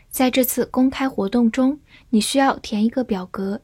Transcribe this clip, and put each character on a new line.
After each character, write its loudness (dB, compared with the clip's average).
在 0
这 2
次 -2
公 2
开 -2
活 -4
动 2
中， 0
你 2
需 -2
要 2
填 -2
一 2
个 -2
表 -4
格 -6